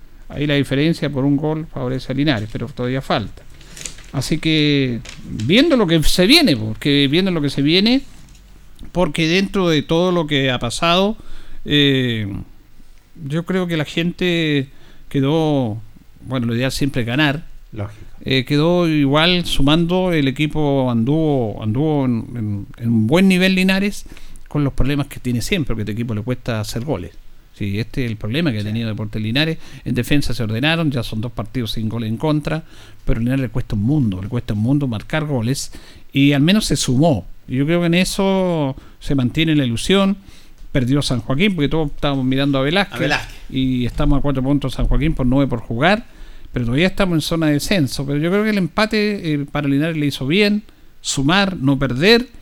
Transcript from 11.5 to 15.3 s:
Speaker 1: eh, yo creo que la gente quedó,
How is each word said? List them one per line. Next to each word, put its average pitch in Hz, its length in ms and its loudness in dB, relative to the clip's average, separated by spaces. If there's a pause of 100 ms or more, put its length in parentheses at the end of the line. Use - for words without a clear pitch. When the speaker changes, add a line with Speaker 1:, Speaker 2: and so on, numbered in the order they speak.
Speaker 1:
eh, 127 640 2 (960)
yo 156 180 -4
creo 185 220 -2
que 170 100 -4
la 151 100 -2
gente 165 840 0 (400)
quedó, 139 720 0 (400)